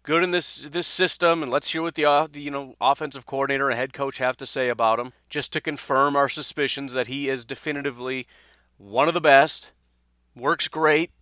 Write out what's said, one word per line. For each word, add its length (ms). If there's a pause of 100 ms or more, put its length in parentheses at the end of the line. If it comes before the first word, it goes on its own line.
good 220
in 80
this, 380
this 180
system, 560
and 80
let's 200
hear 100
what 140
the, 100
uh, 260
the, 80
you 100
know, 300
offensive 460
coordinator 440
and 80
head 140
coach 280
have 180
to 80
say 240
about 320
him, 100 (180)
just 220
to 80
confirm 560
our 140
suspicions 640
that 140
he 200
is 160
definitively 840 (520)
one 320
of 40
the 60
best, 540 (600)
works 360
great 420 (100)